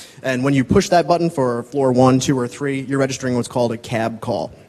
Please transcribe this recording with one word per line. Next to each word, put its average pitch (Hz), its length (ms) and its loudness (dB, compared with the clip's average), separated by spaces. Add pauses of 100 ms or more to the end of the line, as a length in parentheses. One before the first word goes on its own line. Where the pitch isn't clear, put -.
(220)
And 127 220 -2
when 143 100 2
you 135 80 4
push 196 280 2
that 165 180 4
button 170 200 2
for 127 360 -2
floor 135 260 0
one, 127 300 6
two, 135 180 0
or 123 80 -2
three, 135 360 -6
you're 135 180 -4
registering 131 340 -2
what's 117 140 -2
called 120 240 0
a 110 60 -8
cab 113 420 -4
call. 101 320 -6 (160)